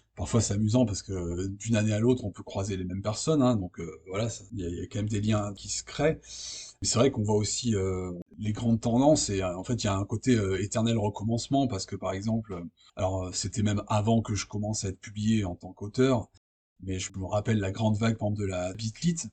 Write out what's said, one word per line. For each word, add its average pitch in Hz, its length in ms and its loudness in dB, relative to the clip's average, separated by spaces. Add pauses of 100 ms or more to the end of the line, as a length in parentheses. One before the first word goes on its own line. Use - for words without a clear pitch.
(140)
parfois 110 280 2
c'est - 120 0
amusant 110 320 4
parce 101 160 -2
que, - 100 -8
euh, 90 360 -4
d'une 101 280 0
année 107 180 4
à 107 40 2
l'autre, 123 260 4
on 101 60 -4
peut 98 120 -14
croiser 98 340 -4
les 92 80 -4
mêmes 92 160 -4
personnes, 107 400 2
hein, 123 160 6
donc, 90 240 -4
euh, 85 100 -6 (180)
voilà, 95 200 -2
ça, - 240 -10
il 107 80 -6
y 87 60 -4
a, - 20 -2
il 87 80 -4
y - 60 -6
a - 40 -8
quand - 120 -6
même 104 100 -2
des 104 140 0
liens 104 320 0
qui - 160 -14
se - 120 -6
créent. - 380 0 (640)
Mais 98 60 -2
c'est - 100 2
vrai 131 120 8
qu'on 110 120 -2
voit 104 140 4
aussi, 107 380 0
euh, 92 380 -2 (260)
les 107 140 -2
grandes 113 300 2
tendances 131 480 4
et, 98 120 0
euh, 90 140 -2
en 92 80 -8
fait, 120 180 -2
il - 40 0
y - 20 2
a 98 80 2
un 98 80 0
côté, 113 300 2
euh, 95 280 2
éternel 113 360 0
recommencement 113 680 0
parce 95 180 -4
que, 98 100 -10
par 95 160 -4
exemple, 110 400 -2
euh, 87 80 -8 (360)
alors, 92 280 -2
euh, 90 80 -8
c'était 104 300 -4
même 104 260 2
avant 113 320 4
que 107 140 -4
je 98 120 -4
commence 104 380 -4
à 101 40 -2
être 92 120 -8
publié 107 460 0
en 87 80 -4
tant 92 180 -16
qu'auteur, 127 560 0 (540)
mais 95 160 -4
je - 140 -6
me 95 120 -6
rappelle 104 340 2
la 98 140 0
grande 110 240 2
vague, 113 220 2
par 104 100 -2
exemple, 104 140 -2
de 101 40 -2
la 92 280 -4
Bitlit, 113 420 -2 (160)